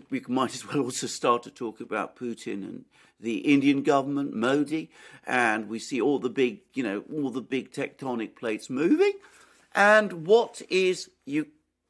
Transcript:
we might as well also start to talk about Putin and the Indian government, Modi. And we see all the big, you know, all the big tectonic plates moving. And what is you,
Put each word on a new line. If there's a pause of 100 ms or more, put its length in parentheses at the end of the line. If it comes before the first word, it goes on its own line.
we
might
as
well
also
start
to
talk
about
Putin
and (340)
the
Indian
government,
Modi. (360)
And
we
see
all
the
big, (120)
you
know,
all
the
big
tectonic
plates
moving. (640)
And
what
is (160)
you, (400)